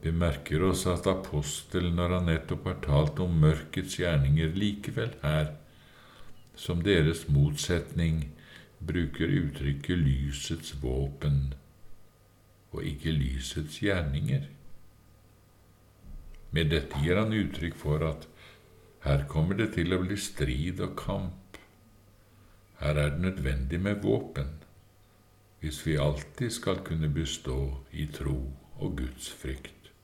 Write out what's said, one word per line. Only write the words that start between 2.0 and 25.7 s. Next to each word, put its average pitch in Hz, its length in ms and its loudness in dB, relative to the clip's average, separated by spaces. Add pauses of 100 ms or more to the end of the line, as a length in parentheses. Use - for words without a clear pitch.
han 87 160 2
nettopp 78 340 0
har 90 160 -2
talt 73 400 4
om 87 220 2
mørkets - 560 2
gjerninger, 78 560 4
likevel 104 560 0 (100)
her, 151 300 2 (1040)
som - 260 -2
deres 80 480 4
motsetning, 78 1000 2 (480)
bruker 82 500 0
uttrykket 80 680 0
lysets 69 840 0
våpen 69 680 0 (1200)
og - 160 -6
ikke 80 260 -2
lysets 67 680 -2
gjerninger. 90 640 0 (2000)
Med 80 160 2
dette 71 320 0
gir 90 160 4
han 110 160 2
uttrykk 90 420 -2
for 78 300 0
at 76 180 -6 (760)
her 69 280 2
kommer 85 280 2
det 110 180 2
til 87 180 2
å 90 80 2
bli 95 160 -2
strid 80 640 -2
og 92 160 -4
kamp. - 640 -6 (1200)
Her 73 200 2
er 73 120 2
det 80 80 -2
nødvendig 69 600 -2
med 101 200 0
våpen, 107 480 0 (1120)
hvis 76 240 -6